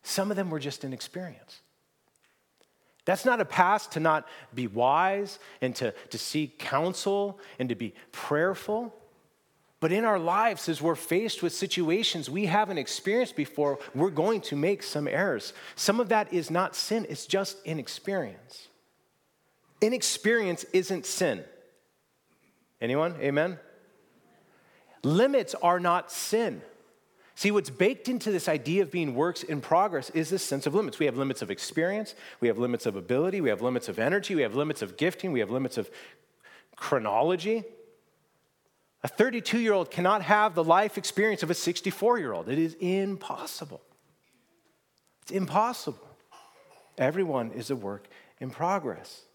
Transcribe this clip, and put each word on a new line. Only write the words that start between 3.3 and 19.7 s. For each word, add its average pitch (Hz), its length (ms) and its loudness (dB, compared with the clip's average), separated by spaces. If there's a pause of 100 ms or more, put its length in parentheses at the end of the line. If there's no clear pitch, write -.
a 185 40 4
pass 185 440 4
to 160 120 -4
not 156 280 4 (260)
be 123 120 -4
wise 165 720 2 (220)
and 127 160 -2
to, 117 160 -2 (180)
to 113 80 -8
seek - 400 -4
counsel 196 800 -2 (200)
and 131 120 -2
to 117 40 0
be 107 200 -8 (180)
prayerful. 196 840 -2 (840)
But 160 140 2
in 214 120 2
our 208 140 4
lives, 185 500 2
as 151 140 -2
we're 165 120 4
faced 196 480 0
with 175 120 -2
situations 175 760 0
we 190 180 0
haven't 190 300 2
experienced 208 580 -2
before, 143 440 0 (160)
we're 170 160 2
going 180 320 2
to - 140 -4
make 185 260 2
some 151 260 -4
errors. 151 460 -2 (200)
Some 214 260 2
of 214 100 0
that 214 220 2
is 170 180 -2
not 175 260 0
sin, 214 320 -2
it's - 180 -8
just 190 380 0
inexperience. 156 1040 -6 (1120)